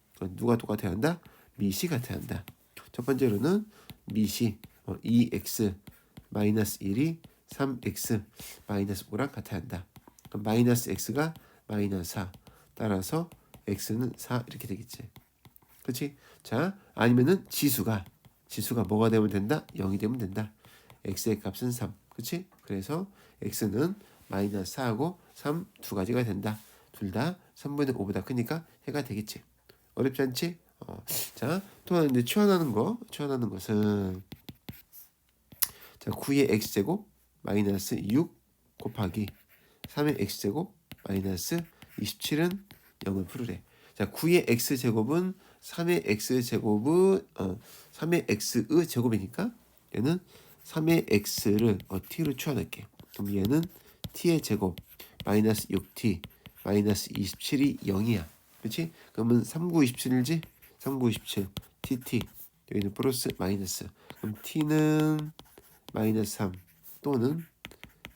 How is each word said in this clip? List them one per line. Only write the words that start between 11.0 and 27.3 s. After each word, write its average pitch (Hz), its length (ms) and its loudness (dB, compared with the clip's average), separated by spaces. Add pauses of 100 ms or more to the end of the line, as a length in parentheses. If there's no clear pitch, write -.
마이너스 98 460 -2
사. 92 180 -6 (440)
따라서 110 520 -2 (380)
X는 110 520 -2
사 123 300 -4
이렇게 - 200 -14
되겠지. 110 420 -12 (720)
그치? 139 340 -6 (280)
자, 165 340 -2 (160)
아니면은 123 560 6
지수가, 113 560 0 (460)
지수가 117 320 -2
뭐가 107 260 4
되면 107 200 4
된다? 104 360 -2 (100)
영이 98 220 -2
되면 110 200 -2
된다. 107 340 -4 (540)
X의 107 340 0
값은 123 320 -4
삼. 107 220 -4 (160)
그치? 170 360 -8 (160)
그래서 143 480 -6 (320)
X는 120 540 0 (320)
마이너스 98 460 -2
사하고 131 460 -2 (140)
삼 160 320 -6 (160)
두 - 140 -8
가지가 117 300 0
된다. 107 340 -4 (320)
둘 95 200 -6
다 147 260 -2 (180)